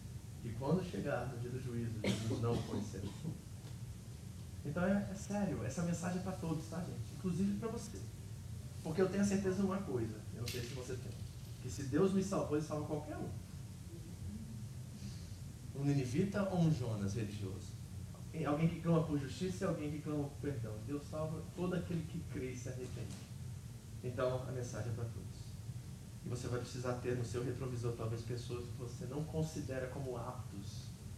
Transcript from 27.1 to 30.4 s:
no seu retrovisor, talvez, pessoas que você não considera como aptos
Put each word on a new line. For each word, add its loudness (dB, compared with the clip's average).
no 2
seu 0
retrovisor, 0
talvez, 0
pessoas -2
que -6
você -4
não 0
considera 0
como -2
aptos -4